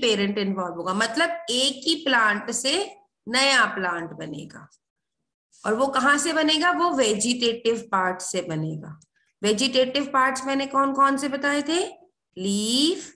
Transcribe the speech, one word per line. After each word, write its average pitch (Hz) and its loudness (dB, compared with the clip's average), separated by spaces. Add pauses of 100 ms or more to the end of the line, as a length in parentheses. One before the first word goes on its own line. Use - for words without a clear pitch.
पेरेंट 202 2
इन्वॉल्व 190 -2
होगा, 170 -4
मतलब 226 0 (200)
एक 262 0
ही 320 2 (100)
प्लांट 220 2
से 262 -2 (520)
नया 254 4 (100)
प्लांट 175 -4
बनेगा। 151 -14 (1000)
और 208 0
वो 254 2
कहाँ 269 2
से 320 -2
बनेगा, 311 2
वो 349 2
वेजिटेटिव 233 0 (120)
पार्ट 185 0
से 185 -4
बनेगा। 156 -6 (420)
वेजिटेटिव 254 2
पार्ट्स 262 2
मैंने 269 0
कौन 277 0
कौन 277 4
से 277 -2
बताए 285 0
थे, 320 0 (560)
लीफ, 220 0